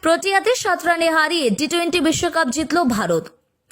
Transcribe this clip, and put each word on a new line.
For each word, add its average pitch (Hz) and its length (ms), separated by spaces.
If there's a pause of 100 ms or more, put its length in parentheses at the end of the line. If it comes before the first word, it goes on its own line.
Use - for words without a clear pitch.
প্রোটিয়াতে 381 520
সাত 349 320
রানে 330 240
হারিয়ে 320 400
টি 262 160
টোয়েন্টি 339 340
বিশ্বকাপ 320 480
জিতল 311 360
ভারত। 190 400 (480)